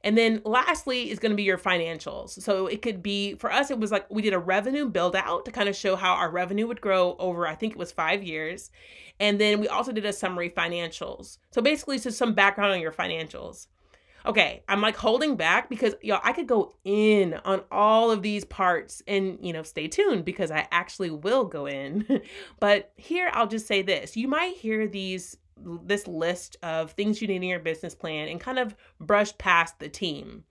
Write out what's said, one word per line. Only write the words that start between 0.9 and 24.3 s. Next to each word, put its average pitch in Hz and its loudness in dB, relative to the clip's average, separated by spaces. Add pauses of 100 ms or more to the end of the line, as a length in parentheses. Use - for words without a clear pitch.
is 208 -6
gonna 214 0
be 208 0
your 190 2
financials. 165 -4 (100)
So 190 0
it 208 -6
could 196 -6
be, 202 -2
for - -6
us, 269 2
it 262 -2
was 214 -2
like 202 -2
we 208 -2
did 208 2
a 190 2
revenue 208 0
build 180 0
out 190 -2
to 233 -12
kind 214 0
of 196 -2
show 190 0
how 190 2
our 170 0
revenue 180 0
would 233 -8
grow 185 2
over, 175 -2
I 156 -2
think 220 -4
it - -12
was 170 -8
five 180 0
years. 160 -8 (500)
And 202 4
then 208 4
we 214 0
also 226 0
did 214 -2
a 208 -2
summary 180 -4
financials. 170 -6 (140)
So 247 0
basically, 285 2
so 240 -4
some 233 0
background 202 4
on 185 0
your 160 -4
financials. - -8 (600)
Okay, 208 2
I'm, 196 2
like, 220 2
holding 262 2
back 175 2
because, 226 0
y'all, 208 0
I 233 2
could 339 -4
go 226 2 (100)
in 202 4
on 190 0 (100)
all 220 6
of 214 2
these 208 -2
parts - -2
and, 190 0
you 175 -6
know, 160 -6
stay 156 -6
tuned 262 2
because 175 -2
I 156 -2
actually 175 -2
will 196 0
go 151 -6
in. 143 -2 (180)
<laughs> - -20
But 202 4
here, 359 -2
I'll 226 2
just 220 -6
say 202 2
this. 185 -2
You 240 -2
might 349 -2